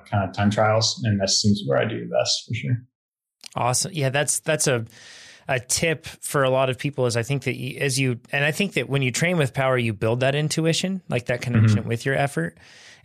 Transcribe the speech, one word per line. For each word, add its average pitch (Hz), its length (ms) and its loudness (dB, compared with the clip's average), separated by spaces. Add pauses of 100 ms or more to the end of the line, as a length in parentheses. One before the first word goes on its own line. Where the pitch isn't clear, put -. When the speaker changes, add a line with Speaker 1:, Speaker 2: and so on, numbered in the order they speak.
Speaker 1:
kind 98 200 0
of 92 60 -12
time 104 160 2
trials. 110 540 2
And 101 160 2
that 98 100 0
seems - 360 2
where 67 120 2
I - 80 2
do - 140 -4
the 58 100 -10
best - 360 -2
for - 80 -4
sure. 123 220 -2 (800)
Speaker 2:
Awesome. 127 380 -2
Yeah, 135 160 0
that's, 139 300 0
that's 151 260 0
a, 120 180 2 (640)
a 131 100 0
tip - 480 -2
for - 380 -2
a 131 60 4
lot 131 200 2
of 120 80 -4
people 135 280 -2
is 117 100 0
I 117 60 0
think 139 220 -2
that 123 120 -2
y-, 127 240 -10
as 135 180 0
you, 127 220 0 (100)
and 139 140 0
I 156 80 2
think 202 220 -2
that 123 140 -2
when 135 140 0
you 127 80 2
train 175 280 0
with 135 160 0
power, 131 240 2
you 117 140 0
build 117 280 0
that 135 140 2
intuition, 160 760 0
like 123 180 -4
that 120 140 -2
connection 110 400 4
Speaker 1:
Mm-hmm. 110 80 -8
Speaker 2:
with 117 160 -4
your 139 100 0
effort. 147 440 -2 (460)